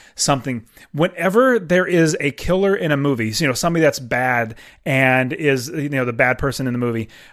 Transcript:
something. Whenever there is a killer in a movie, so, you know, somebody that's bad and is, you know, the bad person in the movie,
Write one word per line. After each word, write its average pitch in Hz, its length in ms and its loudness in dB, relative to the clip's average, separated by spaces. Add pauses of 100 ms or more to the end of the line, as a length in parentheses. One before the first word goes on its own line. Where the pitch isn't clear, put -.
(160)
something. 127 500 -2 (260)
Whenever 190 680 2
there 180 280 0
is 165 340 4
a 143 120 -2
killer 190 440 0
in 160 160 -2
a 143 60 2
movie, 120 340 0
so, 160 120 -2
you 143 40 2
know, 123 60 0
somebody 170 280 0
that's 147 160 4
bad 123 580 -2 (280)
and 131 480 2
is, 135 380 0
you 147 180 -6
know, 135 160 -2
the 120 80 -2
bad 127 240 2
person 135 300 -4
in 123 80 -2
the 123 40 -4
movie, 117 300 -2 (240)